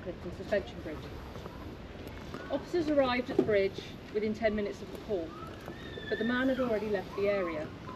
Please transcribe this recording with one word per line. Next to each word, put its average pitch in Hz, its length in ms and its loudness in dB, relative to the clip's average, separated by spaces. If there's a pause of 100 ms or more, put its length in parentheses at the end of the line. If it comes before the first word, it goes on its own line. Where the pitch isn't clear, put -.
Clifton 175 340 -6
Suspension 190 460 0
Bridge. 151 140 -6 (1500)
Officers 302 400 2
arrived 254 400 6
at - 80 4
the - 40 8
bridge 202 380 4 (320)
within 214 220 2
ten 214 200 4
minutes 208 280 -2
of 190 100 -8
the - 60 -10 (100)
call, 180 180 0 (840)
but 214 80 2
the 220 80 0
man 247 240 4
had 254 100 2
already 220 300 2
left 190 260 0
the 196 100 4
area, 170 400 2 (300)